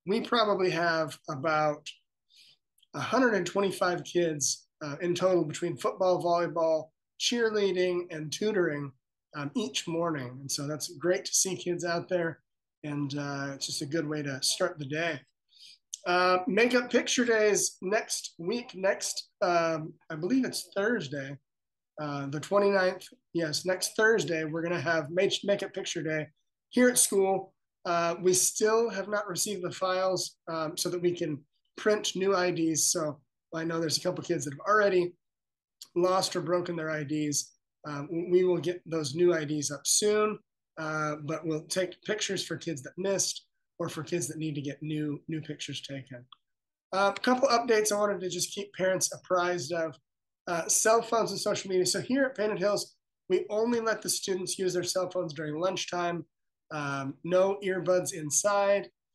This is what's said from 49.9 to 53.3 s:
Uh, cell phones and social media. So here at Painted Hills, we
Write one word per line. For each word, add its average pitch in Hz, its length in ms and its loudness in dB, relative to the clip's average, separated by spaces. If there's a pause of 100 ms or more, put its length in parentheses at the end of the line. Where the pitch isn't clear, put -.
Uh, 170 200 -2
cell 226 340 6
phones 208 300 2
and 190 80 -6
social 196 300 -2
media. 185 160 4
So 190 140 0
here 269 240 2
at 269 140 -2
Painted 208 220 0
Hills, 202 360 0 (320)
we 185 220 2